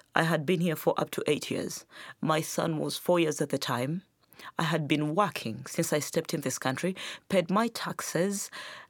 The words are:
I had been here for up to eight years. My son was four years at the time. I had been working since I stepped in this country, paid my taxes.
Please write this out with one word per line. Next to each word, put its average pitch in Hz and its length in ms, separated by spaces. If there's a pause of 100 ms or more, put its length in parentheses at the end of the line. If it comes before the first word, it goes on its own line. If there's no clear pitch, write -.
(140)
I 160 100
had 160 200
been 175 160
here 170 160
for - 220
up 151 140
to - 140
eight - 240
years. - 340 (360)
My 156 200
son 160 380
was 147 180
four 175 240
years 156 200
at 147 100
the 139 80
time. 135 440 (560)
I 165 60
had 156 240
been 151 260
working 131 540
since - 240
I 156 60
stepped - 360
in 156 60
this 135 180
country, 175 380 (320)
paid 180 220
my 220 180
taxes. 196 800 (400)